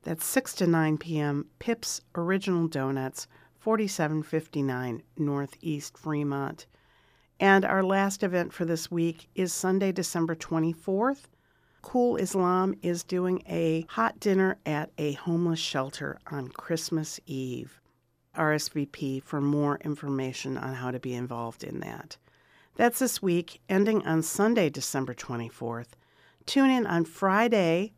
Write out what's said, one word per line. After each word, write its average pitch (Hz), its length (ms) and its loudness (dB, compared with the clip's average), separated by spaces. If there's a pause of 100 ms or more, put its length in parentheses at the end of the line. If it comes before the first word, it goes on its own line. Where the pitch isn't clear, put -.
That's 165 220 -6
six - 300 0
to 180 140 2
nine 160 300 4
P 165 200 -4
M, 147 280 0 (120)
Pips - 420 -4 (140)
Original 175 540 0
Donuts, 135 580 -4 (320)
forty-seven 196 640 0
fifty-nine 135 800 -2 (140)
Northeast 143 840 -4
Fremont. 147 680 -4 (760)
And 196 240 8
our 190 180 2
last 196 400 2
event 180 300 0
for - 120 -4
this 165 240 -2
week 170 460 -2
is 185 180 -2
Sunday, 190 380 2
December 170 460 0
twenty-fourth. 180 920 0 (540)
Cool 247 340 2
Islam 185 680 2
is 175 200 0
doing 180 460 0
a 165 400 0
hot 226 320 -2
dinner 190 440 2
at 151 320 -4
a 147 180 -2
homeless 170 440 0
shelter 139 600 -4 (120)
on 135 180 -6
Christmas 160 800 -4
Eve. 131 540 -8 (560)
R 156 160 2
S 151 160 0
V 147 180 -4
P 135 320 -4
for 143 220 -4
more 147 380 2
information 135 800 -4
on 131 180 -6
how 127 180 -6
to 127 80 -6
be 123 140 -6
involved 120 500 -6
in - 160 -8
that. - 360 -12 (600)
That's 240 240 2
this 254 200 0
week, 175 480 0
ending 208 380 4
on 160 160 2
Sunday, 196 480 2
December 135 440 -4
twenty-fourth. 117 840 -8 (500)
Tune 269 240 6
in 254 160 2
on 170 200 2
Friday 196 920 2